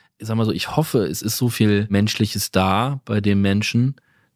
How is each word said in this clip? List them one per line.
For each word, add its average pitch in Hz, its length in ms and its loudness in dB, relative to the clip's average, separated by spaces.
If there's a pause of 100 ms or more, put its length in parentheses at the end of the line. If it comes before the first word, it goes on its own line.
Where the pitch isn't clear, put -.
(160)
ich 110 100 -16
sag 110 100 -2
mal 113 100 2
so, 110 60 0
ich - 220 -6
hoffe, 135 300 0
es - 160 -6
ist - 160 -4
so 123 140 0
viel 104 400 2
Menschliches 101 600 0
da 104 540 0
bei 107 160 -2
dem 101 220 2
Menschen, 107 540 0 (400)